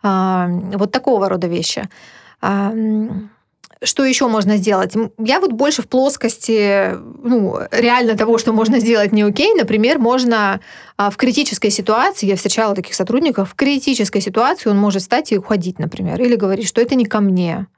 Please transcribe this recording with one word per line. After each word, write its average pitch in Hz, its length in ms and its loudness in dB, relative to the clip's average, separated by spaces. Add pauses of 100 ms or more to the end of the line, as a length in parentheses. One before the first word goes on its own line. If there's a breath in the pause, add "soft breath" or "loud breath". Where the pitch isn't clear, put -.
А, 185 440 0 (280)
вот 202 160 -2
такого 240 380 0
рода 180 180 -2
вещи. 175 420 -6 (520 loud breath)
А, 202 300 0
м, 220 600 -4 (520 soft breath)
что - 220 0
ещё 262 240 0
можно 214 280 2
сделать? 190 380 0
М, 220 220 -2
я 254 220 0
вот 370 120 0
больше 269 300 0
в - 60 -10
плоскости, 220 1040 0 (320)
ну, 233 340 0 (140)
реально 240 440 2
того, 226 220 2
что 226 160 0
можно 220 260 2
сделать, 208 320 2
не 208 120 4
окей. 277 320 2
Например, 233 440 2
можно, 226 600 2 (380 loud breath)
а, 202 120 2
в 196 80 -6
критической 247 540 0
ситуации, 220 560 0
я 196 80 2
встречала 208 400 0
таких 190 200 -8
сотрудников, 226 540 0
в - 60 -18
критической 269 680 0
ситуации 233 480 0
он 202 80 4
может 196 240 2
встать 277 300 -2
и 208 60 2
уходить, 185 420 -2
например, 170 420 -4
или 240 140 2
говорить, 196 320 -2
что - 140 0
это 247 140 2
не 240 100 4
ко 214 140 -2
мне 185 460 0 (120)